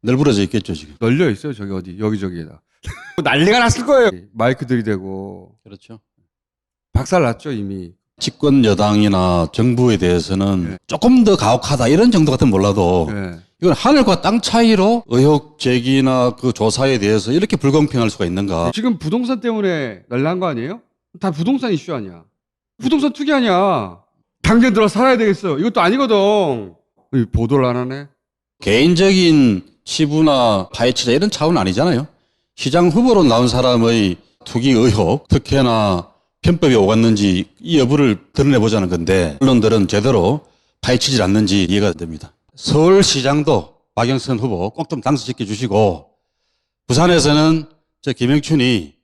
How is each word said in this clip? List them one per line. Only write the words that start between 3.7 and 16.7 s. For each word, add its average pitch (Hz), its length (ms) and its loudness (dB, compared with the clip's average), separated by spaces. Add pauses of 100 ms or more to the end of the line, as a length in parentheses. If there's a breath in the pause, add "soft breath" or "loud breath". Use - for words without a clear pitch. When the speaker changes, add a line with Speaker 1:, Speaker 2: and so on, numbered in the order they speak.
Speaker 2:
거예요. 254 240 4 (240)
마이크 123 320 -2
들이대고. 95 880 -6 (120)
Speaker 1:
그렇죠. 104 340 -20 (920)
Speaker 2:
박살 165 300 0
났죠, 127 300 -4
이미. 98 400 -10 (260)
Speaker 1:
집권 139 460 0
여당이나 92 880 2
정부에 120 440 0
대해서는 90 760 -2
Speaker 2:
네. 92 160 -12
Speaker 1:
조금 247 380 2
더 202 120 4
가혹하다 123 520 0
이런 196 220 4
정도 160 220 2
같으면 135 180 2
몰라도 95 600 0
Speaker 2:
네. 92 260 -10 (240)
Speaker 1:
이건 165 120 2
하늘과 233 480 2
땅 208 180 0
차이로 226 680 2
의혹 139 520 0
제기나 127 760 0
그 - 160 -4
조사에 123 460 -2